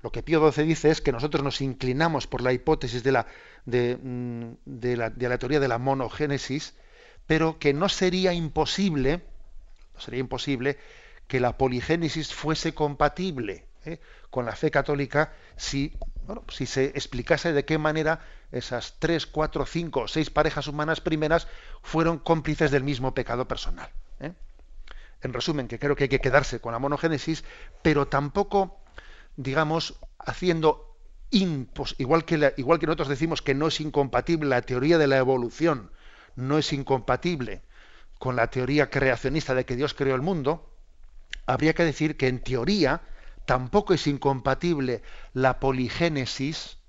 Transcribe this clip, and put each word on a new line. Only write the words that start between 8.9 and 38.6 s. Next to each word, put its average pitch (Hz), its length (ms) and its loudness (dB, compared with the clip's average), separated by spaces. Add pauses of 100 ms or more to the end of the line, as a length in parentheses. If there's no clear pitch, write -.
no - 40 -18
sería 120 200 -8
imposible 131 580 -2 (500)
que 127 120 0
la 123 180 2
poligénesis 151 760 0
fuese 156 400 -2
compatible, 143 920 -2 (180)
¿eh? 160 140 -10 (300)
con 123 160 -2
la 110 100 -4
fe 156 160 0
católica 143 600 0 (220)
si, 139 380 -4 (320)
bueno, 220 240 -10
si - 160 -4
se 131 200 0
explicase 143 680 0
de 143 120 2
qué 156 120 2
manera 156 440 0 (300)
esas 123 480 -6
tres, 165 260 0
cuatro, 151 400 -2
cinco 160 360 -2
o 107 60 -4
seis 156 220 0
parejas 151 380 0
humanas 151 340 -2
primeras 156 460 2 (340)
fueron 165 380 2
cómplices 156 520 2
del 135 120 2
mismo 131 300 -2
pecado 123 340 -2
personal, - 420 -4 (300)
¿eh? 160 140 -10 (880)
En 127 120 -6
resumen, 127 340 -2
que 117 120 -8
creo 143 160 2
que 139 80 2
hay 131 60 0
que 131 120 2
quedarse 131 380 2
con 117 140 -6
la 117 60 -4
monogénesis, 147 640 -2 (380)
pero 147 260 4
tampoco, 185 720 0 (560)
digamos, 151 640 -2 (200)
haciendo 160 760 0 (360)
impos-, 156 680 0
igual 151 260 2
que 165 140 0
la, 143 180 6
igual 139 220 2
que 151 80 -2
nosotros 151 220 -2
decimos 143 340 0
que 135 140 2
no 139 120 0
es 117 140 -2
incompatible 147 640 0
la 123 140 4
teoría 139 380 2
de 147 80 6
la 135 100 6
evolución, 127 760 2 (440)
no 135 240 2
es - 120 0
incompatible 135 920 0 (560)
con 127 160 -2
la 117 120 4
teoría 131 440 2